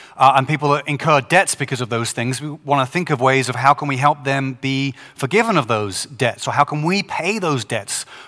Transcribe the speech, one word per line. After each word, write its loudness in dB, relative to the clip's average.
uh, 6
and 2
people 2
incur 2
debts 2
because -4
of -6
those -2
things, -4
we -10
wanna 2
think -4
of 0
ways 2
of -4
how 4
can -4
we -2
help 0
them -2
be -2
forgiven 0
of 0
those -2
debts, -4
or -4
how 4
can -4
we -2
pay -4
those -2
debts -8